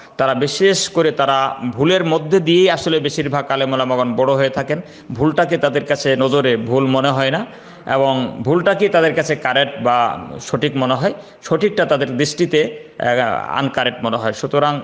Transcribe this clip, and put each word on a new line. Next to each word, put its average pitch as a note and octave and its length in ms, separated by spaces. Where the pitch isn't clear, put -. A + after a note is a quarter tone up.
তারা C3+ 180
বিশেষ D#3+ 540
করে D#3+ 240
তারা C3+ 440
ভুলের E3+ 320
মধ্যে D#3+ 360
দিয়েই F3 300
আসলে D#3+ 300
বেশিরভাগ C#3+ 500
আলেম C3+ 220
ওলামাগণ B2+ 420
বড় C3 200
হয়ে C3+ 160
থাকেন। C#3+ 300
ভুলটাকে D3 480
তাদের C#3 260
কাছে C3+ 320
নজরে C3 400
ভুল A#2+ 300
মনে C3 240
হয় C3+ 200
না F#3+ 160
এবং C3+ 560
ভুলটাকেই F3+ 460
তাদের D#3+ 260
কাছে D3+ 220
কারেক্ট C3+ 460
বা A#2+ 360
সঠিক C3+ 360
মনে C3 180
হয়, D3 200
সঠিকটা E3+ 440
তাদের C3+ 300
দৃষ্টিতে, D3+ 720
আহ, A2 600
আনকারেক্ট B2 460
মনে A2+ 120
হয়। A2 160
সুতরাং D3 520